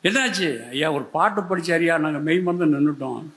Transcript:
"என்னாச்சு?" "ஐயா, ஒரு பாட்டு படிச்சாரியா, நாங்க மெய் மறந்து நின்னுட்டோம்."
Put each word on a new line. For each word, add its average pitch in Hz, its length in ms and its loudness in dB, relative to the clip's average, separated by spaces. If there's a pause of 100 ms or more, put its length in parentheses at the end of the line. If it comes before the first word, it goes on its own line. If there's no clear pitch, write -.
"என்னாச்சு?" 180 640 0
"ஐயா, 147 220 0
ஒரு 143 120 -2
பாட்டு 202 380 0
படிச்சாரியா, 170 560 0
நாங்க 151 200 0
மெய் 156 220 2
மறந்து 175 260 0
நின்னுட்டோம்." 139 580 0 (140)